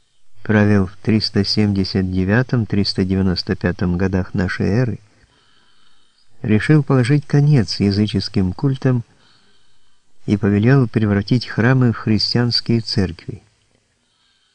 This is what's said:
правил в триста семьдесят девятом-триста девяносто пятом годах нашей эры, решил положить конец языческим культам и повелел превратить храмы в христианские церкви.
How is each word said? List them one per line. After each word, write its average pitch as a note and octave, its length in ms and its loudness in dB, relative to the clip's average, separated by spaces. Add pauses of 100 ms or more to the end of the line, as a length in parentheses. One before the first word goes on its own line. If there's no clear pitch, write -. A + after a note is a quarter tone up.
(420)
правил G#2 440 4
в - 100 -12
триста G#2+ 480 0
семьдесят G2 680 0
девятом-триста G2+ 960 0
девяносто F#2+ 500 0
пятом F2 440 -2
годах F#2+ 340 -2
нашей F#2+ 360 -2
эры, G#2+ 300 -2 (1400)
решил A#2+ 420 2
положить C#3 440 0
конец C#3+ 540 2
языческим G2 760 0
культам C3 500 -2 (1200)
и G#2 140 0
повелел A2+ 500 4
превратить G#2+ 580 0
храмы B2 460 2
в - 60 -4
христианские A#2 840 0
церкви. F#2+ 640 -6 (1120)